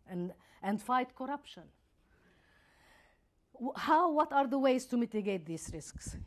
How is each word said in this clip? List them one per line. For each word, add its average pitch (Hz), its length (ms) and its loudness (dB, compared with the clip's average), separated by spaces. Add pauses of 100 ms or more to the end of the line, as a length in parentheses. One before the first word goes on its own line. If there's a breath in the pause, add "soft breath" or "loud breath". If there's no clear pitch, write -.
and, 180 260 -6 (300 soft breath)
and 208 200 -2
fight 254 320 0
corruption. 262 480 -10 (1900 soft breath)
W-, 240 200 -6
how, 311 380 4
what 302 200 2
are 277 140 4
the 269 120 0
ways 262 280 4
to 247 120 0
mitigate 202 480 -2
these 165 260 -8
risks? - 420 -12 (120)